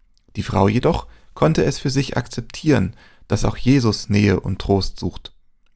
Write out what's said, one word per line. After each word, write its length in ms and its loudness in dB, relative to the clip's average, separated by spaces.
Die 80 -4
Frau 240 2
jedoch 400 0
konnte 300 2
es 160 -2
für 100 -4
sich 280 -2
akzeptieren, 800 -2
dass 180 0
auch 120 -2
Jesus 520 2
Nähe 300 4
und 200 -6
Trost 400 0
sucht. 340 -10